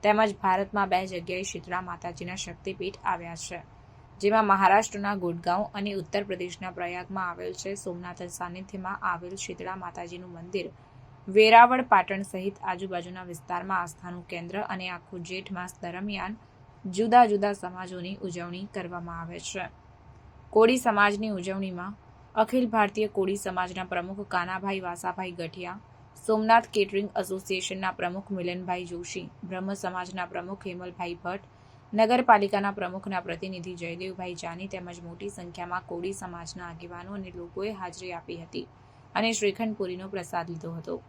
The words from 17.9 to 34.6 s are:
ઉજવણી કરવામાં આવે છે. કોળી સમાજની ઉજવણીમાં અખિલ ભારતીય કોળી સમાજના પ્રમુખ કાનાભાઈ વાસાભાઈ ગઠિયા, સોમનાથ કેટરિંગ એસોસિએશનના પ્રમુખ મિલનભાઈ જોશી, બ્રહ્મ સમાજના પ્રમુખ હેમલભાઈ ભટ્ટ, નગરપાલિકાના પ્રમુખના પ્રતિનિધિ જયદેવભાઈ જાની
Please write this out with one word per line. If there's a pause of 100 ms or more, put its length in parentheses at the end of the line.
ઉજવણી
કરવામાં
આવે
છે. (840)
કોળી
સમાજની
ઉજવણીમાં (420)
અખિલ
ભારતીય
કોળી
સમાજના
પ્રમુખ (100)
કાનાભાઈ
વાસાભાઈ
ગઠિયા, (460)
સોમનાથ
કેટરિંગ (120)
એસોસિએશનના
પ્રમુખ
મિલનભાઈ
જોશી, (220)
બ્રહ્મ
સમાજના
પ્રમુખ
હેમલભાઈ
ભટ્ટ, (440)
નગરપાલિકાના
પ્રમુખના
પ્રતિનિધિ
જયદેવભાઈ
જાની